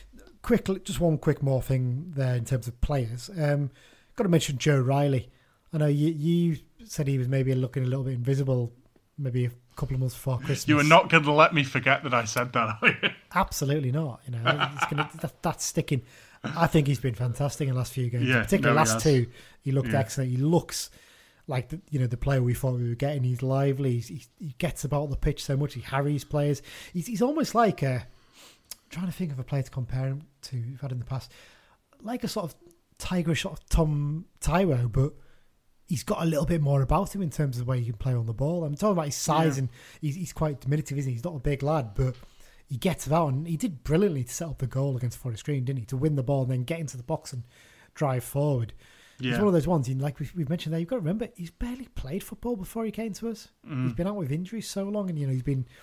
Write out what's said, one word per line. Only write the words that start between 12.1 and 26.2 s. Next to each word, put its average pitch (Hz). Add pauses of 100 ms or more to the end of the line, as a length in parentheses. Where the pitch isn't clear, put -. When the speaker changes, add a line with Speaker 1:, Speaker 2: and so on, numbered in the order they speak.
Speaker 2:
I 117
said 123
that, 110
are 247
you? - (260)
Speaker 1:
Absolutely 147
not. 143
You 127
know, 135
it's 143
gonna, 151
Speaker 2:
<laughs> 160
Speaker 1:
that, -
that's 160
sticking. 151 (420)
I 165
think 156
he's 139
been 123
fantastic 127
in 127
the -
last 123
few 123
games. 120
Speaker 2:
Yeah, 123
Speaker 1:
Particularly 120
Speaker 2:
no, -
he 110
Speaker 1:
last 110
Speaker 2:
has. 117
Speaker 1:
two, 131 (340)
he 135
looked 131
Speaker 2:
Yeah. 135
Speaker 1:
excellent. 131
He 127
looks 156 (560)
like 123
the, 160 (120)
you 143
know, 127
the 123
player 139
we 123
thought 127
we 120
were 120
getting. 139
He's 127
lively. 135
He's, 113
he, 156 (160)
he 151
gets -
about 143
the 131
pitch -
so 139
much. 143
He 120
harries 139